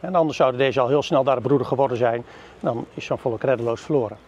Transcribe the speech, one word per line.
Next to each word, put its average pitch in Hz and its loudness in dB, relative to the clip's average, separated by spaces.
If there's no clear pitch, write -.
En 180 -4
anders 160 2
zouden 127 2
deze 135 2
al 123 2
heel 143 2
snel 135 2
darrebroedig 123 2
geworden 127 0
zijn. 120 0
Dan 120 -4
is - -12
zo'n 135 -4
volk 113 -4
reddeloos 117 -2
verloren. 113 -2